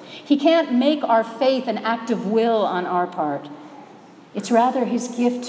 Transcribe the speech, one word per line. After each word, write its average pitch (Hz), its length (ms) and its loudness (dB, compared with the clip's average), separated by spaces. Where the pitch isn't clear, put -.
He - 320 -2
can't 320 360 4
make 285 300 2
our 233 200 4
faith 254 440 0
an 214 100 -4
act 233 320 -4
of 190 180 -2
will 220 380 2
on 180 200 -2
our 180 200 0
part. 151 440 -4
It's 202 180 -8
rather 240 340 2
his 226 240 -4
gift 247 400 -2